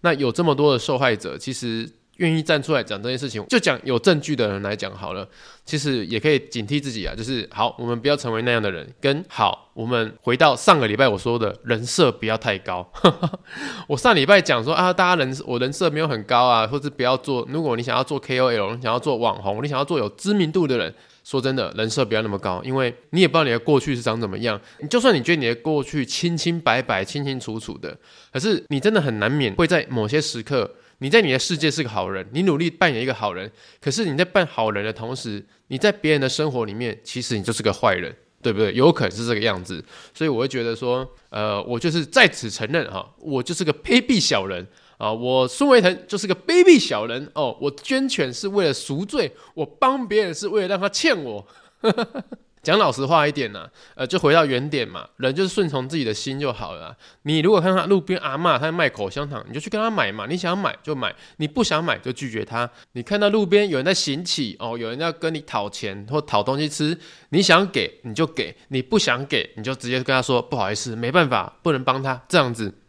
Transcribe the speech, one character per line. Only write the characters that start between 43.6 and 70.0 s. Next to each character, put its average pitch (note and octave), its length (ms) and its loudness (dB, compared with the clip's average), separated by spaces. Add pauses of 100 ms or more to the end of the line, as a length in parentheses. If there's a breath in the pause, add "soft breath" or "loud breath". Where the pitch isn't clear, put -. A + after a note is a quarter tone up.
个 D3+ 100 0
卑 A#3+ 320 2
鄙 A#3 140 2
小 G#2+ 260 0
人 F#2 220 -8 (300 soft breath)
啊， G#2+ 140 -4
我 B2+ 360 2
孙 C#4+ 220 0
维 B3 120 8
腾 F3+ 260 2
就 G#3 100 -6
是 G#3 100 -4
个 F#3 80 2
卑 F4 280 4
鄙 F4 160 12
小 A2 260 -2
人 B2 280 -6
哦， C#3+ 260 -2
我 C#3+ 120 -2
捐 C4 360 -2
钱 C3+ 260 -2
是 G3+ 140 -6
为 G3 180 2
了 C#3 80 2
赎 C#3+ 300 -6
罪， G#3 280 -2 (240 loud breath)
我 D#3 100 -4
帮 B3+ 420 -2
别 G#3 160 2
人 F3 100 -4
是 G3+ 140 -6
为 G3+ 140 0
了 F3+ 60 -2
让 F#3+ 120 -2
他 G3+ 80 -2
欠 G#3 360 0
我。 G#2 240 -10
<laughs> - 60 -20 (1120 soft breath)
讲 F#3 160 2
老 F3+ 100 4
实 C3 160 -2
话 D3+ 220 4
一 D3+ 40 0
点 B2 220 -4
啊， E2+ 160 -14 (240 loud breath)
呃， C3 140 -6
就 F#3 100 -2
回 D3+ 140 4
到 D#3+ 140 6
原 C3+ 240 -2
点 C3 180 -2
嘛， - 180 -12 (120)
人 C3 180 -2
就 F#3 80 0
是 F#3 60 0
顺 F#3 180 0
从 C3+ 220 -4
自 E3 80 -4
己 C3+ 80 -2
的 G#2+ 80 -2
心 C3+ 260 -6
就 C#3 140 -2
好 F#2+ 220 -10
了 E2 100 -16
啊。 - 100 -16 (280 soft breath)
你 D#3 160 2
如 F3 120 4
果 G3+ 80 6
看 F#3 160 2
到 F#3+ 120 2
路 G3 120 4
边 F3 220 -2
阿 C#3 160 -6
嬷 E3 160 2
她 B2 60 2
在 D#3 120 -2
卖 D#3+ 180 2
口 G2+ 200 -6
香 C#3+ 200 -8
糖， A#2+ 200 -10
你 A2+ 40 -14
就 C#3 60 -6
去 - 100 -10
跟 G#3+ 120 -2
她 A3+ 100 -2
买 D3 220 0
嘛， G#2+ 160 -6
你 F3 80 -2
想 F3 200 -2
买 F#3 240 -2
就 D3+ 140 -6
买， A#2+ 180 -4 (240 loud breath)
你 D3+ 100 -4
不 D3+ 140 -2
想 D#3+ 220 2
买 E3+ 140 0
就 - 160 -8
拒 B2+ 180 -10
绝 G#2+ 140 -6
她。 A#2+ 240 -4 (240 loud breath)
你 B2 100 -8
看 G3+ 160 -2
到 G#3 80 2
路 G#3 180 2
边 G3+ 220 4
有 D#3 100 -2
人 C3 60 -2
在 F#3 100 2
行 D3+ 300 -2
乞， B2+ 360 -4
哦， A#2 180 -6
有 A2+ 100 -6
人 A#2+ 100 -8
要 E3 140 -2
跟 E3 220 -4
你 D3+ 80 -6
讨 G#2 280 -4
钱 G#2 400 -10
或 D3 120 0
讨 A2 200 2
东 C3 160 0
西 D3+ 120 -2
吃， D3+ 280 -2 (340 loud breath)
你 E3+ 100 4
想 F#3 280 6
给 - 340 -2
你 A2+ 120 -10
就 D#3+ 100 2
给， F#2 300 -6 (140 soft breath)
你 C3+ 120 -2
不 G#3+ 160 0
想 C3+ 280 2
给 A#2 320 -2
你 A2 60 -12
就 C3 120 -4
直 B2 140 -10
接 B2+ 120 0